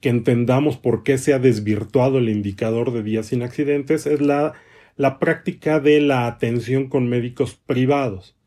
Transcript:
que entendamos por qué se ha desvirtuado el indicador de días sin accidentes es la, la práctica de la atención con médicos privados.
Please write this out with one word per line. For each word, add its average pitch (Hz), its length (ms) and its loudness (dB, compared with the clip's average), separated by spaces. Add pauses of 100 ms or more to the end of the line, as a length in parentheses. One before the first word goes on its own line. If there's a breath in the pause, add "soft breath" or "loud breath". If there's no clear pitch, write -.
que - 80 -2
entendamos 120 680 2
por 113 240 -2
qué 135 160 0
se 139 160 2
ha 131 40 0
desvirtuado 123 800 2
el 120 140 0
indicador 110 640 -2
de 113 80 -4
días 107 240 -4
sin 123 160 -2
accidentes 139 640 -2
es 143 160 0
la, 147 320 0 (420 loud breath)
la - 220 0
práctica 160 640 -2
de 147 200 4
la 131 260 2
atención 120 640 -4
con 127 220 0
médicos 123 460 -4
privados. 127 920 -2